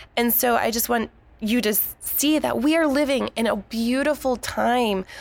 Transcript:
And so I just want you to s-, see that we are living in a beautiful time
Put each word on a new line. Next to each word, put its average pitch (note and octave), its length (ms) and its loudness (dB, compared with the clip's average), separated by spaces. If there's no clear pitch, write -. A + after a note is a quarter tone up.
And A#3+ 160 2
so A#3+ 220 2
I - 160 0
just A3+ 180 -2
want A#3 220 -2
you A3+ 200 0
to G#3+ 100 2
s-, - 280 -2
see - 400 0
that A#3+ 240 -2
we D#4 140 4
are E4 100 4
living C4+ 480 0
in A3+ 140 0
a G#3 80 0
beautiful B3+ 800 -2
time A3 680 0